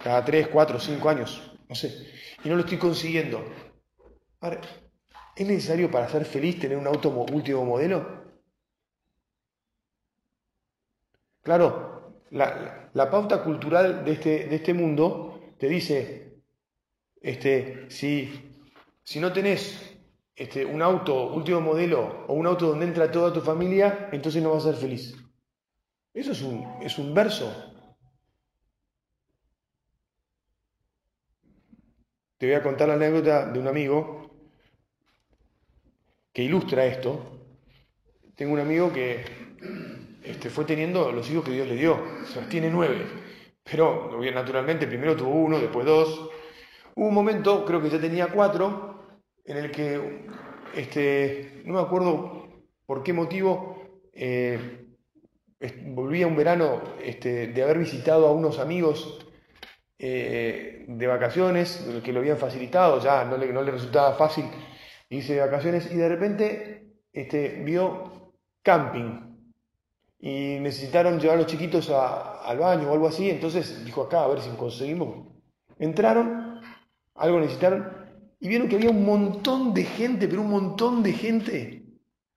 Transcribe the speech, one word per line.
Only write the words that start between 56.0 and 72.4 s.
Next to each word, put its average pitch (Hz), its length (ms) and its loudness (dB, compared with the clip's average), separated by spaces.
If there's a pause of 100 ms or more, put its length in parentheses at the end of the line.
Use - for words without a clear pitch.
un 165 80 0
verano, 151 460 2 (220)
este, 120 440 -4
de 120 160 0
haber 156 160 4
visitado 156 480 4
a 147 40 6
unos 156 280 0
amigos, 156 600 -2 (800)
eh, 120 880 -6
de 120 200 -4
vacaciones, 170 800 2 (160)
que 123 80 -6
lo 123 80 0
habían 143 180 2
facilitado, 131 640 2
ya 131 240 4
no 123 140 -2
le, 131 160 -2
no 131 80 0
le 139 100 -2
resultaba 131 420 4
fácil 151 320 2 (640)
irse 135 240 -4
de 139 80 2
vacaciones, 160 500 0
y 175 40 -4
de 170 140 4
repente, 208 840 -2 (160)
este, 143 520 -4
vio - 720 -4 (280)
camping. 120 720 2 (840)
Y 139 420 -4
necesitaron 143 580 2
llevar 160 160 6
a 170 60 6
los 156 60 2
chiquitos 160 420 0
a, 127 540 0